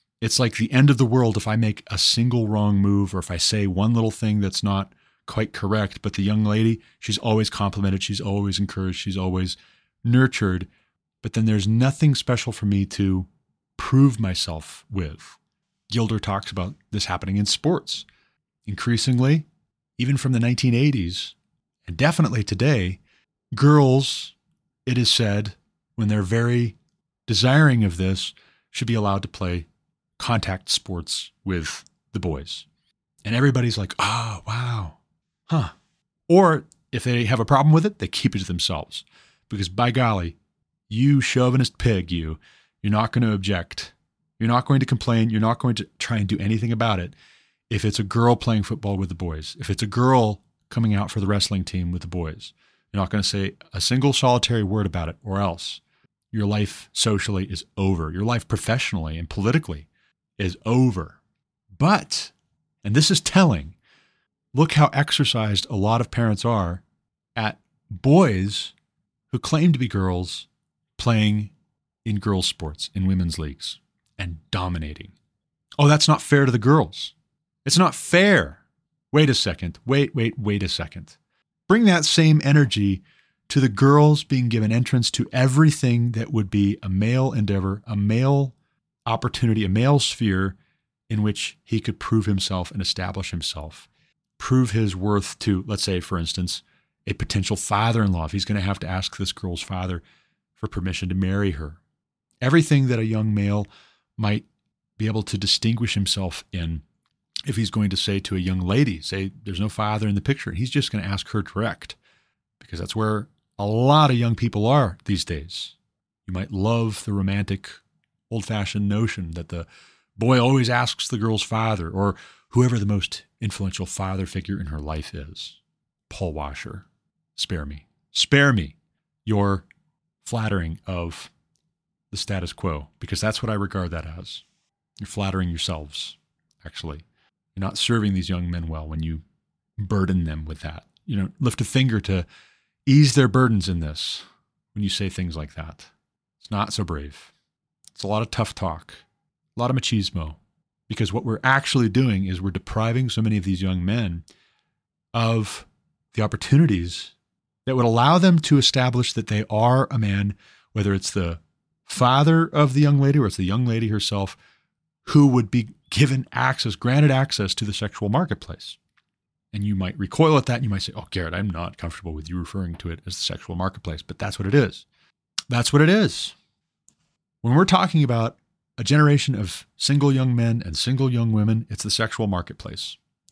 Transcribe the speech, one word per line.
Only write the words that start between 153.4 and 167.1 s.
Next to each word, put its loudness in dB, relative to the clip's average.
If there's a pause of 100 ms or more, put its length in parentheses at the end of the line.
these -2
young -2
men -2 (880)
of -2 (480)
the 0
opportunities 2 (540)
that -2
would 4
allow 6
them 6
to 4
establish 2
that -6
they 0
are 4
a -2
man, 0 (360)
whether 0
it's -2
the -4 (460)
father 4
of 0
the 4
young 6
lady 4
or 4
it's -4
the -2
young 0
lady -2
herself, -4 (720)
who 8
would 2
be 0 (260)
given 2
access, -2
granted 2